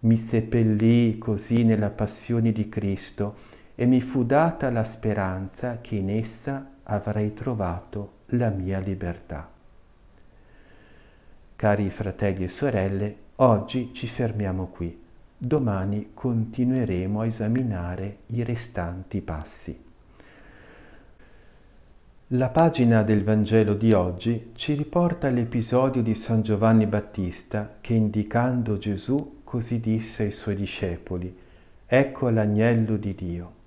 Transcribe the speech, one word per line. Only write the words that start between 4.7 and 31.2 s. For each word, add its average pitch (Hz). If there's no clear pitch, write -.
la 117
speranza 101
che 113
in 95
essa 123
avrei 107
trovato 101
la 117
mia 95
libertà. 90
Cari 104
fratelli 95
e 90
sorelle, 101
oggi 120
ci -
fermiamo 107
qui. -
Domani 104
continueremo 113
a 113
esaminare 104
i 117
restanti 92
passi. -
La 127
pagina 123
del 104
Vangelo 107
di 110
oggi 98
ci -
riporta 165
l'episodio 123
di 110
San 110
Giovanni 110
Battista 104
che, -
indicando 113
Gesù, 107
così 117
disse 110
ai 101
suoi -
discepoli: 90